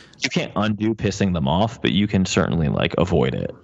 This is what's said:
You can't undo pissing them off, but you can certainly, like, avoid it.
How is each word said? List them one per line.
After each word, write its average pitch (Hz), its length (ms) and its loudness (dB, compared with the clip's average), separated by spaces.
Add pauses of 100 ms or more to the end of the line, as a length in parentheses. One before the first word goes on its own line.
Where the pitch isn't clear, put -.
(220)
You - 80 -4
can't - 260 -4
undo 107 380 0
pissing 98 400 0
them 76 140 0
off, 95 340 0
but 57 100 2
you 101 140 2
can 95 200 0
certainly, 78 420 0
like, 50 300 -2
avoid 78 360 2
it. - 300 -6